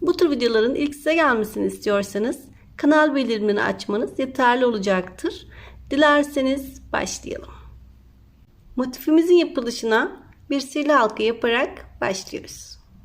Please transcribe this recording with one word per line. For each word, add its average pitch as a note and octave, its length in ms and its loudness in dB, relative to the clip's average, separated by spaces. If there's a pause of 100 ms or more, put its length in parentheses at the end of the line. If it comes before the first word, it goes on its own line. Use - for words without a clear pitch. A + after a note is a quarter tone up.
Bu F4 160 0
tür E4+ 140 2
videoların A#3 440 2
ilk C#4+ 200 -4
size D#4 200 0
gelmesini A3 500 0
istiyorsanız G3+ 840 -4 (300)
kanal D4+ 340 4
bildirimlerini G#3+ 480 0
açmanız G3+ 560 -4
yeterli B3+ 460 2
olacaktır. G3 840 -2 (420)
Dilerseniz C#4+ 1000 2
başlayalım. - 640 -8 (1200)
Motifimizin D#4 600 2
yapılışına A#3+ 880 0 (260)
bir C#4 100 -2
sihirli C#4+ 320 -2
halka A3 320 2
yaparak A#3 800 -4
başlıyoruz. - 800 -10 (260)